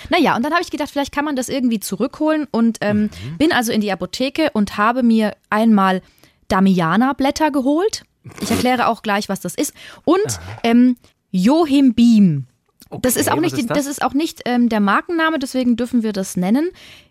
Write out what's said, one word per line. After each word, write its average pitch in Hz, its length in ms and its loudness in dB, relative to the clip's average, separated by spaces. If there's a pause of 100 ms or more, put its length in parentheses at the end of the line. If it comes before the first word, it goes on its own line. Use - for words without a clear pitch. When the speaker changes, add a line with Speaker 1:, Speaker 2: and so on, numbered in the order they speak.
(100)
Speaker 1:
Naja, 269 260 2
und 226 80 -2
dann 294 80 -4
hab 349 80 0
ich - 100 -6
gedacht, 285 200 -6
vielleicht 285 220 -4
kann 294 120 -2
man 302 120 -4
das 254 120 -4
irgendwie 247 320 -2
zurückholen 302 680 -2
und, 233 300 0
ähm, 208 220 0
Speaker 2:
Mhm. 156 360 -8
Speaker 1:
bin 320 140 2
also 233 200 0
in 214 80 0
die 208 120 -2
Apotheke 254 640 -4
und 208 220 -2
habe 233 260 0
mir 220 340 2 (140)
einmal 202 520 2 (460)
Damiana-Blätter 214 1000 2
geholt. 294 540 -2 (360)
Ich 208 100 -8
erkläre 247 380 0
auch 226 140 -4
gleich, 208 260 -2
was 196 120 -6
das 180 140 -8
ist. - 180 -4 (320)
Und, 370 220 4
Speaker 2:
Aha. - 380 -10
Speaker 1:
ähm, 240 320 4 (340)
Johimbim. 233 1160 4 (440)
Das - 240 -2
Speaker 2:
Okay, - 60 -2
Speaker 1:
ist - 100 0
auch - 60 0
Speaker 2:
was 302 60 0
Speaker 1:
nicht 349 120 -2
Speaker 2:
ist 294 80 -2
Speaker 1:
die, 233 40 -4
Speaker 2:
das? 233 120 -2
Speaker 1:
das 277 80 -2
ist - 160 -8
auch 254 120 -2
nicht, 311 300 -4
ähm, 240 240 0
der 220 120 0
Markenname, 320 580 0
deswegen 254 380 0
dürfen 240 260 -2
wir 214 100 -2
das 190 240 -6
nennen. 226 320 0 (420)